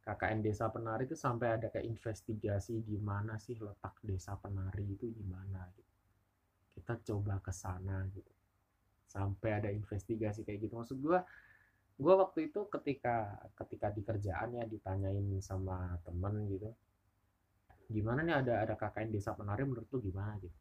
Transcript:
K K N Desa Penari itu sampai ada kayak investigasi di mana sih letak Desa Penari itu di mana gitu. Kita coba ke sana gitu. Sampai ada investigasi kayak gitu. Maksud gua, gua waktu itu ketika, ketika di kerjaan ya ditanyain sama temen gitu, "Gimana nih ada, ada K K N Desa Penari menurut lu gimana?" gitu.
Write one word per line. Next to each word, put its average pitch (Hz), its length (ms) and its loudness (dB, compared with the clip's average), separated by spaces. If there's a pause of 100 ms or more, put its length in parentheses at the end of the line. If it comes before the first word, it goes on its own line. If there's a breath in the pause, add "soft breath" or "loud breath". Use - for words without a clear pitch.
K 104 160 -2
K 104 160 4
N 107 80 2
Desa 107 240 2
Penari 113 400 -2
itu 160 80 -4
sampai 117 400 2
ada 113 160 -2
kayak 113 160 -2
investigasi 107 960 -2
di 104 160 -2
mana 104 400 -2
sih 120 160 -8
letak 101 480 -10
Desa 98 320 -4
Penari 98 480 -4
itu 101 240 -4
di 113 160 -8
mana 92 480 -6
gitu. - 200 -20 (840)
Kita 113 240 -4
coba 104 400 0
ke - 80 -6
sana 95 640 -2
gitu. - 160 -12 (800)
Sampai 101 480 0
ada 104 160 2
investigasi 107 720 -2
kayak 104 240 -4
gitu. 117 80 -6
Maksud 123 240 -6
gua, 175 240 4 (720 loud breath)
gua 185 240 10
waktu 160 320 2
itu 202 160 -2
ketika, 120 880 0
ketika - 400 -4
di 104 80 -4
kerjaan 107 560 0
ya 113 80 -2
ditanyain 98 560 0 (160)
sama 92 640 -2
temen 98 480 0
gitu, 98 160 -4 (1200)
"Gimana 110 320 2
nih 160 240 4
ada, 123 160 4
ada 110 160 2
K - 160 -2
K 110 160 -2
N - 0 -
Desa 107 240 0
Penari 104 320 0
menurut 123 240 -2
lu 127 160 -2
gimana?" 98 320 -2
gitu. 92 240 -10